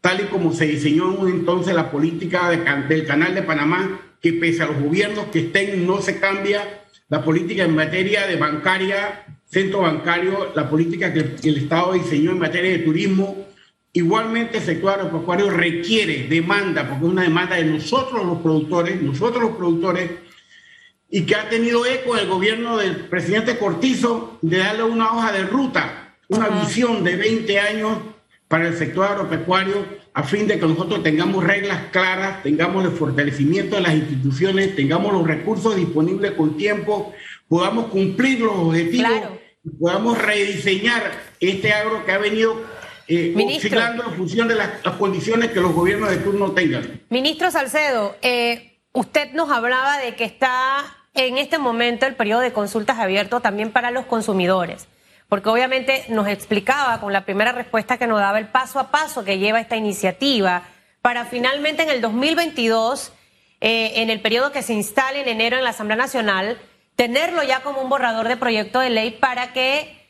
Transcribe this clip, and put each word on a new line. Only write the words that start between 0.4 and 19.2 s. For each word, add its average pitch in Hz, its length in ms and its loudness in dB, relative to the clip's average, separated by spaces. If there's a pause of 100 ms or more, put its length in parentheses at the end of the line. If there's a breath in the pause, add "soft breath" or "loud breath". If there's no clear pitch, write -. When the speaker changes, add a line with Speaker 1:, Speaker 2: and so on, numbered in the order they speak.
Speaker 1:
se 160 140 0
diseñó 151 460 2
en 196 80 -2
un 190 80 2
entonces 180 440 0
la 165 200 0
política 170 580 0
de 165 140 0
can-, 139 240 0
del 156 180 2
Canal 160 300 2
de 190 60 -2
Panamá, 160 580 0 (200)
que 170 120 4
pese 165 320 0
a - 20 -4
los 147 160 -2
gobiernos 196 440 0
que 165 140 0
estén, 196 460 0
no 190 160 2
se - 160 -2
cambia 202 640 -2 (240 soft breath)
la 147 140 -2
política 170 400 0
en 165 140 2
materia 185 500 0
de 185 80 -2
bancaria, 185 920 -2 (200)
centro 190 380 0
bancario, 175 760 0
la 143 120 0
política 170 440 0
que 147 240 -2 (120)
el 147 100 2
Estado 175 340 0
diseñó 165 400 2
en 175 80 0
materia 175 320 0
de 170 60 2
turismo. 190 680 0 (460 loud breath)
Igualmente, 226 680 0
el 185 60 -4
sector 196 340 0
agropecuario 175 520 0
requiere, 170 760 0
demanda, 165 640 0
porque 139 160 -4
es 170 80 4
una 185 100 2
demanda 180 320 2
de 170 120 0
nosotros 208 600 -2
los 165 120 -2
productores, 170 640 0
nosotros 202 440 0